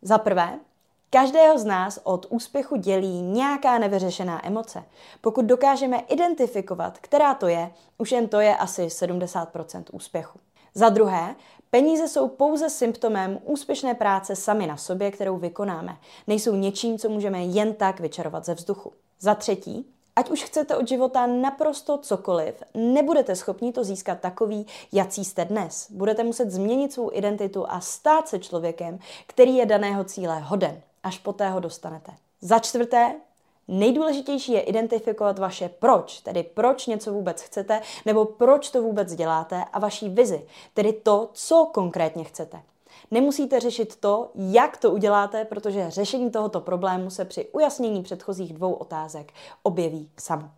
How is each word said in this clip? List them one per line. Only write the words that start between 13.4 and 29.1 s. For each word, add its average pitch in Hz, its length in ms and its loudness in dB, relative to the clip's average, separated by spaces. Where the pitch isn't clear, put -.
úspěšné 277 500 -4
práce 196 420 0
sami 208 300 -2
na 151 100 -6
sobě, 190 340 -4
kterou 190 260 -6
vykonáme. 175 600 -8
Nejsou 214 280 0
něčím, 196 440 -2
co 220 100 -2
můžeme 202 360 -2
jen 208 300 0
tak 190 260 -2
vyčarovat 160 440 -8
ze 170 100 -4
vzduchu. 190 380 -8
Za 202 140 2
třetí, 208 520 -6
ať 247 140 0
už - 140 -4
chcete 302 320 -2
od 240 120 -2
života 254 380 0
naprosto 277 720 -2
cokoliv, 185 640 -4
nebudete 254 640 2
schopni 202 360 -6
to 240 120 -2
získat 190 360 -6
takový, 208 460 -4
jací 196 320 0
jste 180 200 -4
dnes. 180 460 -6
Budete 214 340 -2
muset 233 260 -2
změnit 233 420 0
svou 240 200 -4
identitu 202 580 -4
a 180 100 -6
stát 311 480 2
se 208 100 -4
člověkem, 170 600 -6